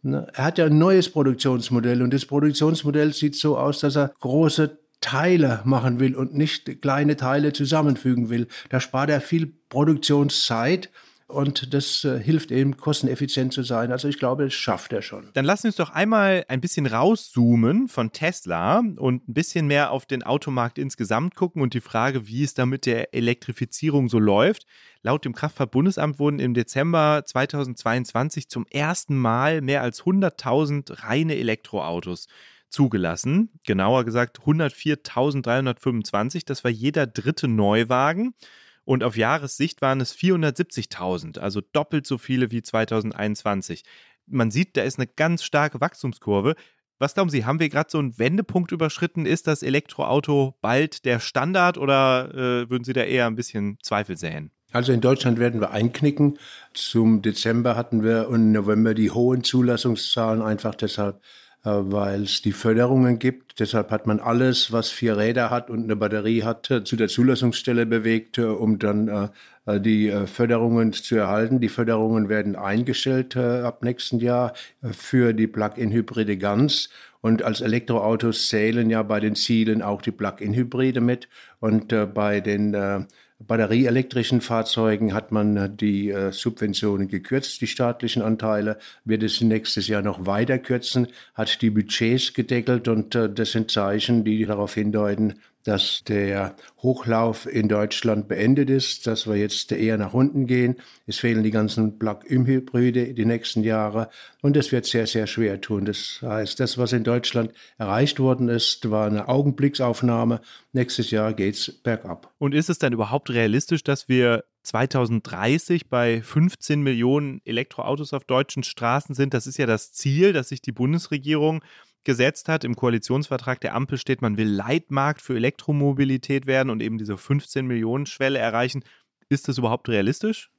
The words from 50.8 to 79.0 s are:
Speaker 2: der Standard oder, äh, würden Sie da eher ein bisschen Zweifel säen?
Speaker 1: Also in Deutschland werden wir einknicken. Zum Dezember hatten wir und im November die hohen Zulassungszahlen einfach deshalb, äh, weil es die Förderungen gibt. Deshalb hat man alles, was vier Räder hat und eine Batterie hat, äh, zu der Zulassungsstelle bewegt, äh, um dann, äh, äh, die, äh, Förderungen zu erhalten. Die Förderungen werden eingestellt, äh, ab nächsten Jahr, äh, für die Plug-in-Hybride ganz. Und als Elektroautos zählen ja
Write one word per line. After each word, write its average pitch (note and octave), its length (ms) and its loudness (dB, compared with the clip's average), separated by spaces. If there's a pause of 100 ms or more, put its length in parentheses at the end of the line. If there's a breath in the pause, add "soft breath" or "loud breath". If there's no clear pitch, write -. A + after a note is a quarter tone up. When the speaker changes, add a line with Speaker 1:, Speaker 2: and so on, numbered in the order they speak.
Speaker 2:
der A#2+ 140 2
Standard F3 580 0
oder, C3+ 560 2
äh, B2 380 -2
würden B2 120 -2
Sie B2+ 100 -6
da A#2+ 100 0
eher B2 240 2
ein A2+ 80 -2
bisschen G#2 480 -6
Zweifel G2+ 340 -2
säen? D#2 320 -8 (220)
Speaker 1:
Also B2 200 0
in A#2+ 100 4
Deutschland B2 360 2
werden A#2 240 0
wir G2 80 0
einknicken. C#3+ 680 2 (340 loud breath)
Zum A2+ 480 2
Dezember A2+ 540 0
hatten A#2 280 -2
wir A2+ 260 2
und A2+ 120 4
im A2 120 6
November G#2+ 420 2
die G#2+ 160 2
hohen B2 320 2
Zulassungszahlen A#2 1000 0
einfach G#2+ 320 -2
deshalb, G2+ 480 -4 (420 soft breath)
äh, A2 80 -4
weil G2+ 520 -2
es - 180 -4
die G2+ 120 -2
Förderungen B2 680 2
gibt. - 400 -4
Deshalb G#2+ 320 0
hat G#2+ 160 -2
man G#2+ 140 0
alles, B2 500 0
was A2+ 180 -2
vier A2 280 -2
Räder A2+ 320 0
hat A#2+ 200 -4
und A#2 140 -6
eine G#2+ 140 -2
Batterie G#2+ 460 0
hat, A2+ 280 -4
äh, A2+ 140 0
zu - 100 -4
der A2 140 0
Zulassungsstelle B2 760 2
bewegt, A2+ 520 0
äh, A#2+ 60 2
um A2 360 2
dann, G#2+ 300 0
äh, G2+ 180 -2 (380 loud breath)
äh, G#2 160 0
die, G#2+ 260 4
äh, G2+ 180 -2
Förderungen A#2 680 2
zu - 240 -2
erhalten. A2 420 2
Die A#2 80 0
Förderungen A2 600 0
werden G#2 260 0
eingestellt, B2+ 800 -2
äh, B2 240 0
ab A#2+ 240 -6
nächsten B2 360 -4
Jahr, B2 340 0 (280 loud breath)
äh, A2+ 120 -8
für A#2+ 400 2
die A2 140 2
Plug-in-Hybride G#2+ 880 -2
ganz. G#2 500 2 (320 loud breath)
Und A2+ 240 2
als A2 160 -2
Elektroautos A2+ 880 0
zählen A2+ 420 2
ja A2 140 2